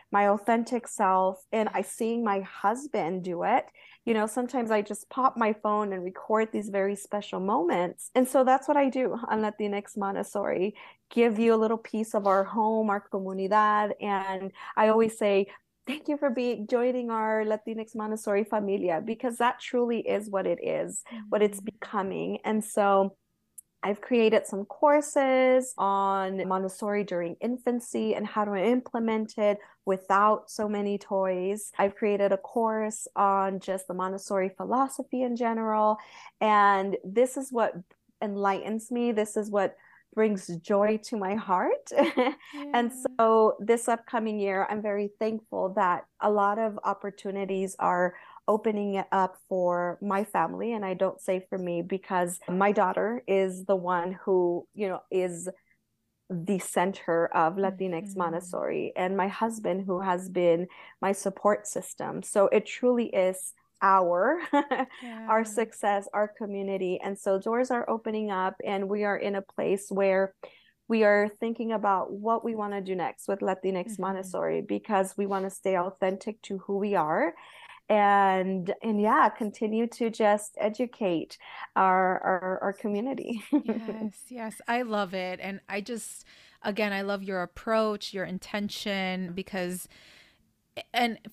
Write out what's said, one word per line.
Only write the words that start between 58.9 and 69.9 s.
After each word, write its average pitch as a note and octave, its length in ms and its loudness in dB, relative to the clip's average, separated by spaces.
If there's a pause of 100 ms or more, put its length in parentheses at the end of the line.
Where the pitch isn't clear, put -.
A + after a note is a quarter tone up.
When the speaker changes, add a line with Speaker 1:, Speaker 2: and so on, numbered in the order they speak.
Speaker 1:
and F#3 220 -2
my F#3+ 100 0
husband, G#3+ 580 -4
who F#3 160 -2
has F#3 280 -2
been F3 380 2 (340)
my F#3+ 100 2
support G3+ 560 0
system. - 560 -8
So G3+ 240 4
it - 180 4
truly B3 420 0
is F#3 460 -2 (280)
our, F#3+ 640 4
<laughs> - 60 -2
Speaker 2:
Yeah. A#3+ 760 -2
Speaker 1:
our A3+ 160 4
success, G#3+ 680 0
our G#3 140 0
community. G3 760 -4
And G3 140 -6
so G3 220 0
doors A#3 320 0
are A#3+ 180 -2
opening A3 420 -4
up, F#3+ 240 -2 (100)
and G3 240 -2
we G#3 140 -2
are G3+ 140 0
in G3+ 180 -2
a G3 60 -4
place - 480 -4
where F#3+ 440 2 (540)